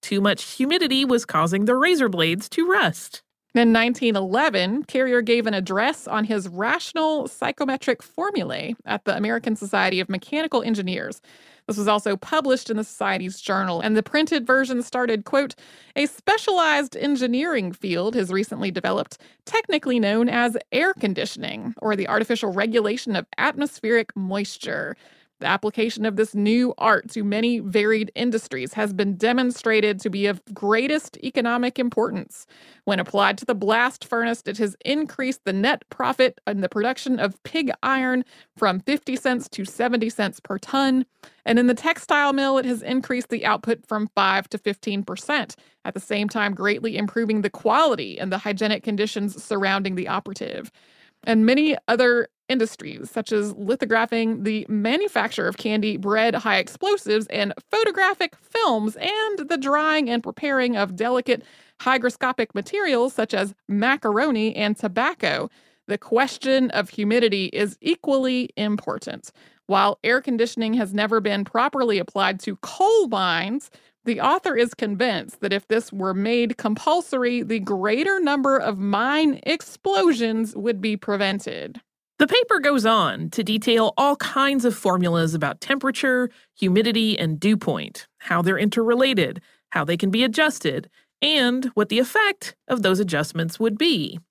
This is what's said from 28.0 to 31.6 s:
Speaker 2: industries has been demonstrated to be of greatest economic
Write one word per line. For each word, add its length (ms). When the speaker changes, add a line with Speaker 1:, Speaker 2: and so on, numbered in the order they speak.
Speaker 2:
industries 580
has 180
been 260
demonstrated 840
to 100
be 160
of 160
greatest 680
economic 600